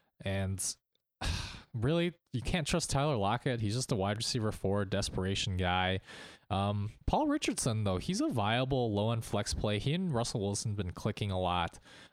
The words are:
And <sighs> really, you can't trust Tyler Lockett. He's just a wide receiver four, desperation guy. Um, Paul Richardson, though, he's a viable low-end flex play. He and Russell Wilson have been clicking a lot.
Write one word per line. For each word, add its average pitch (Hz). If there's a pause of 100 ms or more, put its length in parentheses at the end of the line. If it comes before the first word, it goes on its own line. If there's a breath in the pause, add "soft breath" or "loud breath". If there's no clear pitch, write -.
(240 loud breath)
And 98 (560)
<sighs> -
really, 165 (200)
you 127
can't 160
trust -
Tyler 143
Lockett. 113
He's 104
just 127
a 135
wide 101
receiver 110
four, 101
desperation 95
guy. 92 (520 loud breath)
Um, 101 (140)
Paul 254
Richardson, 180
though, 95
he's 180
a 320
viable 123
low-end 113
flex -
play. 104
He 127
and 180
Russell 120
Wilson 101
have 101
been 90
clicking -
a 92
lot. 87 (340 loud breath)